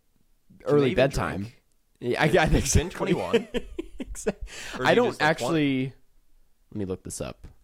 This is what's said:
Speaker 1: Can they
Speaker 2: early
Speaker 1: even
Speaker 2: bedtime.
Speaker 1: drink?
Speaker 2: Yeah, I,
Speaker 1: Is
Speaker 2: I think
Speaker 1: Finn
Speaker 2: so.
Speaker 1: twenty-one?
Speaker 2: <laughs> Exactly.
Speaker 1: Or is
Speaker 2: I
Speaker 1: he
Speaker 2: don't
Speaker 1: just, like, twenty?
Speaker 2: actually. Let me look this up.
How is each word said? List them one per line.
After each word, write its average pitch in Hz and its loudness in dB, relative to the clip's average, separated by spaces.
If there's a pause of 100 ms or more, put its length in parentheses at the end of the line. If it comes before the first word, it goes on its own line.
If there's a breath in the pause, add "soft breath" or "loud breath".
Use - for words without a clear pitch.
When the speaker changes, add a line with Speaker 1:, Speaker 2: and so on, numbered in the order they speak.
(600)
Speaker 1:
Can - -8
they 143 4
Speaker 2:
early 143 6
Speaker 1:
even - -2
Speaker 2:
bedtime. 110 2
Speaker 1:
drink? 110 -12 (400)
Speaker 2:
Yeah, 120 0
I, 151 4
Speaker 1:
Is 180 4
Speaker 2:
I 160 4
think 151 2
Speaker 1:
Finn - 2
Speaker 2:
so. - -14
Speaker 1:
twenty-one? 190 0
Speaker 2:
<laughs> - -4 (420)
Exactly. - -8 (300 loud breath)
Speaker 1:
Or 123 -6
is 135 2
Speaker 2:
I - 6
Speaker 1:
he 175 6
Speaker 2:
don't 233 4
Speaker 1:
just, - -4
like, 156 2
twenty? 120 -2
Speaker 2:
actually. 135 0 (800)
Let - -10
me 101 -4
look 90 -6
this - -12
up. - -12 (160)